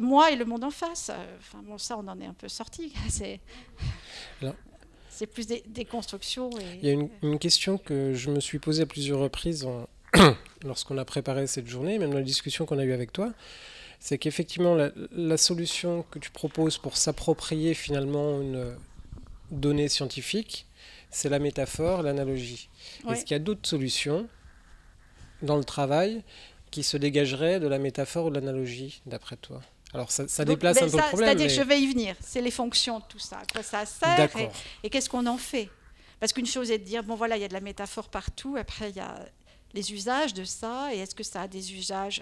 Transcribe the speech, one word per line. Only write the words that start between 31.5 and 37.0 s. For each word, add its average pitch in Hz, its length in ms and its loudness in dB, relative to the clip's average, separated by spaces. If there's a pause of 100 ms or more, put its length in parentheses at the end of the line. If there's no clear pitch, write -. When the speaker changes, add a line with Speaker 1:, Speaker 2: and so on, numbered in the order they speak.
Speaker 1:
que 277 60 6
je 262 60 0
vais 285 120 8
y 269 100 6
venir. 226 300 0
C'est - 220 -4
les 247 80 2
fonctions 240 480 0
de 214 100 -16
tout 202 120 -16
ça. - 180 -10
À 196 120 -14
quoi 220 120 -4
ça 208 240 -4
sert 339 280 4
et, - 20 8
Speaker 2:
D'accord. 226 360 4 (300)
Speaker 1:
et 214 80 -4
qu'est-ce 262 180 0
qu'on 247 180 -2
en 240 120 0
fait ? 226 320 -4 (480)
Parce 220 140 0
qu'une 240 120 -2
chose 240 280 0
est 220 60 4
de 196 60 -14
dire, 214 200 -4